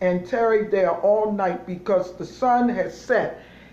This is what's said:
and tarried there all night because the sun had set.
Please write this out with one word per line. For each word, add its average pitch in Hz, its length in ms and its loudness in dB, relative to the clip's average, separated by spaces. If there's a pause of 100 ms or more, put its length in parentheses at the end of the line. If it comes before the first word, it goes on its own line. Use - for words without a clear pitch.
and 180 240 0
tarried 226 460 0
there 190 300 2
all 214 300 2
night 190 360 -2
because 180 460 -2
the 180 120 -10
sun 247 420 2
had 190 240 -2
set. - 480 -2 (340)